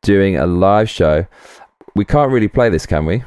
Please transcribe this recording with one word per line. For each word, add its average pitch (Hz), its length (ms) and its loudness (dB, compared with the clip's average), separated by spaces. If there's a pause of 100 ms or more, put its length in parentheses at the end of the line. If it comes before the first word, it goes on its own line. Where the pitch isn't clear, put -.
doing 98 340 0
a 69 100 -2
live 98 440 0
show. 80 360 0 (680)
We 151 100 0
can't 147 260 0
really 117 180 0
play 120 200 0
this, 85 180 -2
can 78 200 -2
we? 104 200 -4